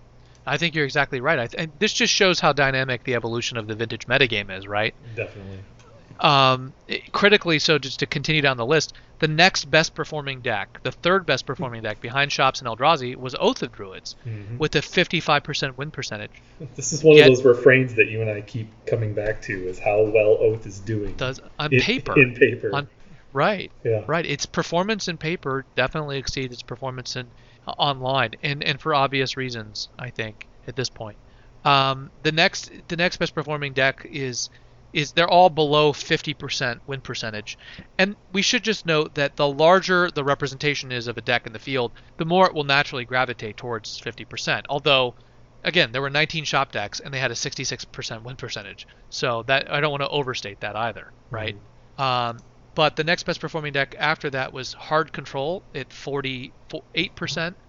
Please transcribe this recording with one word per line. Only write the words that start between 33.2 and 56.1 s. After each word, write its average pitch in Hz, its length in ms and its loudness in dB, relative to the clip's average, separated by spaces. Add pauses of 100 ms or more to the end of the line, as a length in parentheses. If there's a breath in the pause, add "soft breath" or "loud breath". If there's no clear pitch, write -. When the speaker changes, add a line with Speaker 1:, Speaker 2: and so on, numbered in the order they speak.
Speaker 1:
performing 143 380 -6
deck 131 360 0
is, 131 400 -8 (440 soft breath)
is 147 180 -2
they're 170 180 2
all 180 200 8
below 151 420 4
fifty 151 420 -2
percent 127 540 -6
win 135 140 -8
percentage. 110 560 -10 (400 loud breath)
And 202 180 2 (160)
we 190 100 -2
should 233 220 0
just 214 220 -2
note 156 300 0
that 143 200 -2
the 147 120 4
larger 175 600 4
the 143 140 -4
representation 139 720 -2
is 120 140 -4
of 113 100 -6
a 113 40 -12
deck 120 240 0
in 117 60 -14
the 110 80 -12
field, 127 320 -2 (240 soft breath)
the 170 80 -4
more 180 240 6
it - 60 2
will 151 100 -2
naturally 139 400 0
gravitate 123 540 -4
towards 117 420 -10
fifty 113 240 -12
percent. 113 460 -4
Although, 139 440 2 (520 soft breath)
again, 156 260 2
there 135 100 -2
were 139 80 -2
nineteen 151 360 -2
Shop 139 260 0
decks, 104 300 -6
and 139 120 -12
they 131 60 -4
had 127 120 0
a 113 40 -6
sixty-six - 480 -6
percent 117 400 -12
win 127 140 -14
percentage. 101 500 -12 (220 soft breath)
So 117 340 -2
that, 135 260 2
I 147 120 0
don't 151 100 0
wanna 139 160 -4
overstate 123 540 -4
that 104 160 -8
either, 107 340 -6 (200)
right? 110 260 -8
Speaker 2:
Mm-hmm. - 440 -14
Speaker 1:
Um, 123 360 -2 (360)
but 151 220 2
the 151 80 -2
next 170 200 -2
best - 180 -6
performing 147 320 -8
deck 139 260 -2
after 151 300 -2
that 131 240 -6
was 131 180 -10
Hard 156 400 -2
Control 147 520 -6 (120)
at 135 160 -10
forty-eight 139 1200 -8